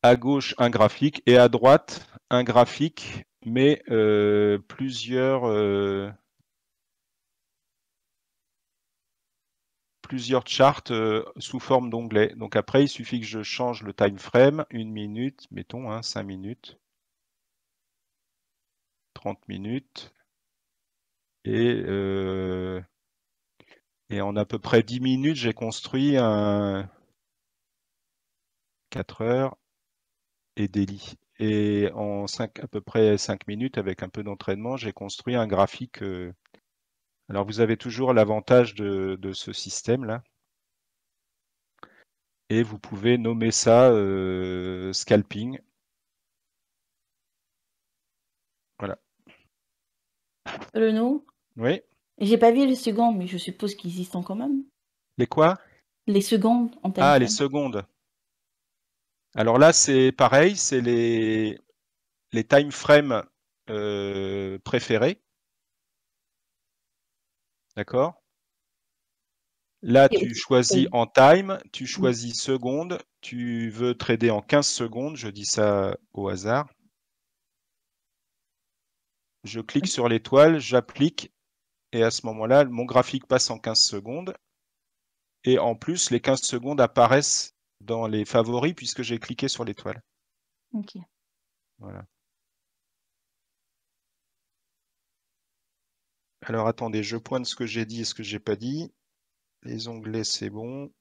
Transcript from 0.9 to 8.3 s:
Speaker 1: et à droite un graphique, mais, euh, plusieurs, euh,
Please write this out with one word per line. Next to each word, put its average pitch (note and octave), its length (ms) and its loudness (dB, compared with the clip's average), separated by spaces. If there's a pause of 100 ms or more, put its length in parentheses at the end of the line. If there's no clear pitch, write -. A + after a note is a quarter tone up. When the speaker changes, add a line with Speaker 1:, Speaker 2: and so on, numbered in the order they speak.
Speaker 1:
et B2 120 10
à B2 100 10
droite B2 580 4 (240)
un B2 140 2
graphique, A#2+ 800 0 (200)
mais, C3 460 2
euh, G#2 680 2 (100)
plusieurs, B2+ 800 -4
euh, G2+ 600 -2 (4000)